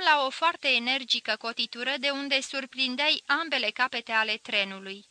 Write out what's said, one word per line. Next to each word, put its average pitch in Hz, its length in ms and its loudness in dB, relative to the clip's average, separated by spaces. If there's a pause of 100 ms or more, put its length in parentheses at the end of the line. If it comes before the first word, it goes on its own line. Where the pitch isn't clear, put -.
la 302 220 6
o 269 40 0
foarte 330 380 0
energică 240 680 0
cotitură 233 640 -4
de 269 120 0
unde 277 320 0
surprindeai 262 840 0
ambele 277 460 0
capete 247 400 -2
ale 220 260 2
trenului. 196 720 -4